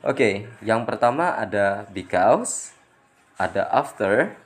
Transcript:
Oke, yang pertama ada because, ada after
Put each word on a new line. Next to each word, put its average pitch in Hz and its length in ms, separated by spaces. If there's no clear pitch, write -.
Oke, 110 480
yang 110 240
pertama 123 480
ada 101 560
because, 98 800
ada 98 320
after 127 640